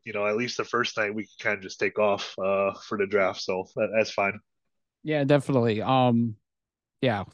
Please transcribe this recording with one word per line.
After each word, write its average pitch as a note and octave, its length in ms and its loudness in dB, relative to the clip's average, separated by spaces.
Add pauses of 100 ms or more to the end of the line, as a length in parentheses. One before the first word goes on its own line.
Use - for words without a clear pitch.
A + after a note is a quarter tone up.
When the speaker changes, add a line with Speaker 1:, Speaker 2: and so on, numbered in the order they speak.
Speaker 1:
you A2 100 -12
know, G#2 120 -2
at G#2+ 100 0
least A#2+ 200 -4
the A2+ 80 -2
first A#2 320 -2
night G#2 180 -2
we G#2+ 100 -6
can - 260 -6
kinda G2+ 120 -4
just F#2 160 -12
take G2+ 200 -2
off, G2+ 400 0
uh, G2 340 2 (140)
for A#2 100 -6
the G2+ 100 0
draft. G2 360 0
So F#2 240 -4 (100)
that, A2 180 0
that's A2 180 2
fine. G2+ 260 -2 (640)
Speaker 2:
Yeah, D3+ 220 0
definitely. C3 580 2
Um, A#2 540 4 (680)
yeah, G#2+ 320 0